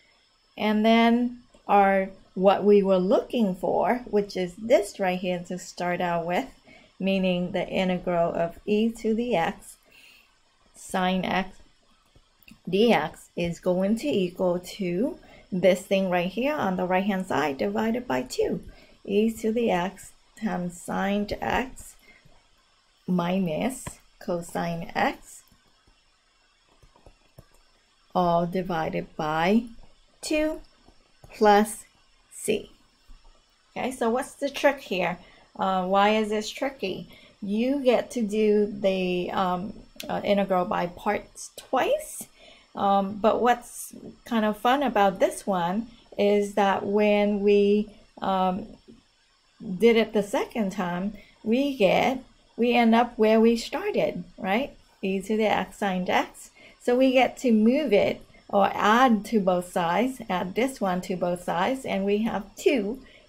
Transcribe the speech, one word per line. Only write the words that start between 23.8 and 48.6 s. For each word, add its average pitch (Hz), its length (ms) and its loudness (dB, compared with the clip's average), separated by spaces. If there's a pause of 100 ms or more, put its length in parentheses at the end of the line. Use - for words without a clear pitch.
cosine 175 720 -6
x, - 480 -4 (2750)
all 175 320 2
divided 175 680 -4
by 165 480 2 (580)
two 311 400 -2 (720)
plus 208 520 4 (640)
c. 220 220 -4 (1080)
Okay, 220 160 -6
so 247 180 -4
what's 254 260 -4
the 277 140 -6
trick 277 300 0
here? 175 380 -4 (420)
Uh, 190 260 0
why 196 260 4
is 220 180 0
this 214 200 -4
tricky? 185 580 -8 (340)
You 233 420 -2
get 247 280 2
to 247 100 -4
do 208 460 2
the, 185 640 -2
um, 180 420 -2 (340)
uh, 208 160 -6
integral 190 420 0
by 175 220 -4
parts - 680 -8
twice, 508 720 -4 (480)
um, 196 400 0
but 208 260 2
what's - 520 -2 (300)
kind 220 220 0
of 214 120 0
fun 269 260 2
about 202 360 2
this - 260 0
one 185 420 -2 (300)
is 202 360 2
that 196 320 2
when 208 560 2
we, 208 480 4 (320)
um, 190 460 -2 (1120)